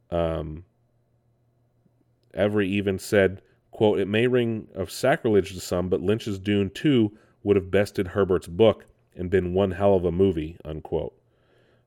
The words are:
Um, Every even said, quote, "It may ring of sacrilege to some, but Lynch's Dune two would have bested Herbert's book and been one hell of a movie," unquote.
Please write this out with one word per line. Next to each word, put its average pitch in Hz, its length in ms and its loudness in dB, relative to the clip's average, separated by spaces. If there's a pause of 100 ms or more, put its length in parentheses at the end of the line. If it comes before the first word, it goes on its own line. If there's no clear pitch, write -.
(100)
Um, 80 540 -4 (1700)
Every 104 340 0
even 98 300 -2
said, 98 440 0 (280)
quote, 104 300 2
"It 95 80 -2
may 107 180 2
ring 117 480 -2
of 95 160 -6
sacrilege 107 640 0
to 90 80 -12
some, 92 280 -4
but 90 140 -2
Lynch's 101 380 -2
Dune 101 300 0
two 120 460 0 (280)
would 101 120 4
have 92 140 0
bested 98 380 0
Herbert's 92 400 0
book 95 380 2 (280)
and 90 160 -10
been 90 240 0
one 98 180 2
hell 101 220 2
of 90 100 2
a 87 80 0
movie," 82 520 0
unquote. 78 500 -8 (720)